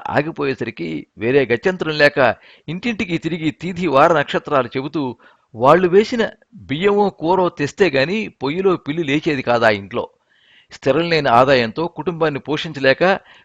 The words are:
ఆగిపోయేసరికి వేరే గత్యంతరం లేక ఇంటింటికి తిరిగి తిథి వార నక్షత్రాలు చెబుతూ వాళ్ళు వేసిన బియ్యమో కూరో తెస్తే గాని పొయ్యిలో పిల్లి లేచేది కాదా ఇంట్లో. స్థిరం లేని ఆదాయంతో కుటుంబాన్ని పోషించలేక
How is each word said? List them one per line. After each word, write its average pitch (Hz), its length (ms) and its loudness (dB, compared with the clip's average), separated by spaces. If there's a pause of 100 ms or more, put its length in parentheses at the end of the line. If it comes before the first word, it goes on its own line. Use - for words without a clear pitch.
ఆగిపోయేసరికి 147 960 -6 (100)
వేరే 127 280 0
గత్యంతరం 156 520 -2
లేక 139 380 4 (340)
ఇంటింటికి 185 480 -4
తిరిగి 156 340 -4
తిథి 175 360 -6
వార 147 260 4
నక్షత్రాలు 139 540 -2
చెబుతూ 135 500 -6 (380)
వాళ్ళు 151 320 4
వేసిన 214 420 2 (260)
బియ్యమో 196 540 0
కూరో 180 400 0
తెస్తే 165 400 0
గాని 160 380 0
పొయ్యిలో 175 480 -2
పిల్లి 160 280 -6
లేచేది 143 380 -2
కాదా 117 280 2
ఇంట్లో. 101 400 -4 (640)
స్థిరం 156 380 0
లేని 151 200 0
ఆదాయంతో 127 580 2
కుటుంబాన్ని 156 520 -4
పోషించలేక 147 800 0 (260)